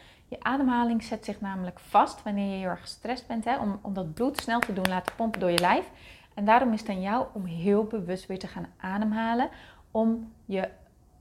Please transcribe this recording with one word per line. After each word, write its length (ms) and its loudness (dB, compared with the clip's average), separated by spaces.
Je 140 -12
ademhaling 600 2
zet 220 -8
zich 160 -8
namelijk 380 -6
vast 440 4
wanneer 280 -2
je 80 -4
heel 100 -2
erg 120 -4
gestrest 460 -8
bent, 180 -4
hè, 140 0
om, 240 -2
om 120 -4
dat 200 -4
bloed 260 0
snel 200 0
te 120 -2
doen 160 0
laten 260 -2
pompen 260 -2
door 100 4
je 100 4
lijf. 300 4
En 100 -4
daarom 280 6
is 80 0
het 80 -12
aan 120 -4
jou 320 0
om 120 -8
heel 400 2
bewust 420 -4
weer 120 -6
te 80 -10
gaan 200 -10
ademhalen, 720 -2
om 420 0
je 260 -2